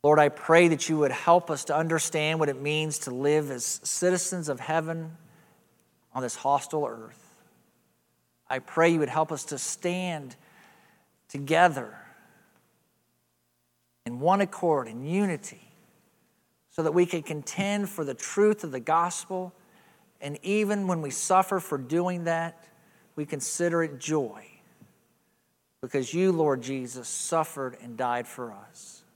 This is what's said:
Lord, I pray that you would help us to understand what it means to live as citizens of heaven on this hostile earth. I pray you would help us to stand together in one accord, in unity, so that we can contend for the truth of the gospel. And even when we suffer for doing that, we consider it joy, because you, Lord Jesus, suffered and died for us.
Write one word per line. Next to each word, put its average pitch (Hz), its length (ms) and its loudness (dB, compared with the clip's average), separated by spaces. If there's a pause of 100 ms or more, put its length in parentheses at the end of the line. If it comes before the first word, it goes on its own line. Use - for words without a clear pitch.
Lord, 151 140 8
I 147 120 8
pray 170 360 6
that 160 220 2
you 160 100 0
would 139 140 2
help 175 360 4
us 147 180 -6
to 151 100 0
understand 160 640 0
what 147 80 2
it 135 120 -4
means 151 400 -2
to 127 120 -8
live 143 400 2
as - 320 -6
citizens 180 640 -2
of 131 100 -4
heaven 160 580 -4 (960)
on 131 100 -4
this 120 120 -4
hostile 143 500 -2
earth. 113 520 -12 (1120)
I - 80 -2
pray 165 320 4
you 165 80 4
would 143 100 2
help 156 220 -2
us 151 140 -8
to 139 140 -10
stand 175 760 -6 (920)
together 143 680 2 (2000)
in 120 140 -8
one 180 220 4
accord, 160 480 0
in 120 160 -10
unity, 180 680 -4 (960)
so 165 120 -4
that 156 100 2
we 175 140 4
can 170 160 -4
contend 196 680 -4
for 165 160 -6
the 135 100 -6
truth 208 500 2
of 151 80 -8
the 127 80 -6
gospel. 175 720 -2 (680)
And 143 220 -8
even 202 460 0
when 170 120 0
we 147 100 -4
suffer 190 500 2
for 143 180 -4
doing 170 460 -2
that, 165 440 -4 (460)
we 151 100 -6
consider 165 600 0
it 139 160 -8
joy, 143 460 -2 (1300)
because 131 320 -4
you, 185 200 4
Lord 151 280 2
Jesus, 127 480 -8
suffered 143 720 -4
and 120 160 -14
died 120 300 -2
for 120 260 -12
us. - 460 -20 (180)